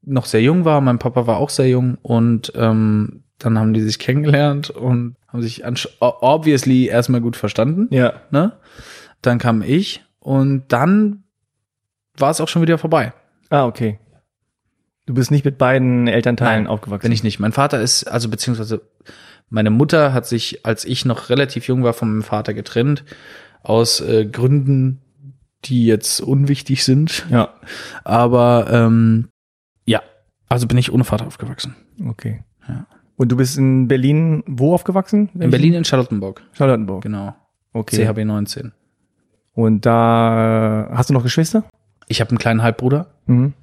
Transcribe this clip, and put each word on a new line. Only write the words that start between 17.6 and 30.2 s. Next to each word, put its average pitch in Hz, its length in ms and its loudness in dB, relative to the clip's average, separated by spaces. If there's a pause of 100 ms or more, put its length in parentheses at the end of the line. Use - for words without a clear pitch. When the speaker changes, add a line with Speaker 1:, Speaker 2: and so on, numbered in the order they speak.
Speaker 1:
ist, 127 240 -2
also 117 240 -4
beziehungsweise 110 540 -6 (680)
meine 107 200 0
Mutter 147 420 4
hat 123 140 -2
sich, - 400 -6
als 113 180 -4
ich 127 220 -6
noch 120 240 -4
relativ 135 400 -2
jung 127 160 0
war, 117 80 2
von 113 160 -4
meinem 107 140 -2
Vater 107 300 -6
getrennt, 120 520 -2 (580)
aus, 113 380 0
äh, 110 240 0
Gründen, 131 760 0 (640)
die 123 220 0
jetzt 110 340 0
unwichtig 135 640 0
sind. 143 480 0
Speaker 2:
Ja. 117 220 0 (500)
Speaker 1:
Aber, 120 680 4
ähm, 113 600 4 (560)
ja, 110 160 0 (480)